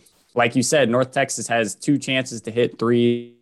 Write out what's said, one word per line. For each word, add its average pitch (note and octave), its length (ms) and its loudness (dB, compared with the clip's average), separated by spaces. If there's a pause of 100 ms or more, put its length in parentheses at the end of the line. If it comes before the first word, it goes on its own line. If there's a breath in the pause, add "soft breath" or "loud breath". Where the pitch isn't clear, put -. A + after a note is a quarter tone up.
(360 soft breath)
like A#2+ 200 2
you C3 80 2
said, C3+ 260 2
North B2+ 220 0
Texas - 360 -4
has A#2 260 0
two D3 240 0
chances B2+ 440 -4
to A2+ 100 -12
hit A#2 260 0
threes A#2+ 640 0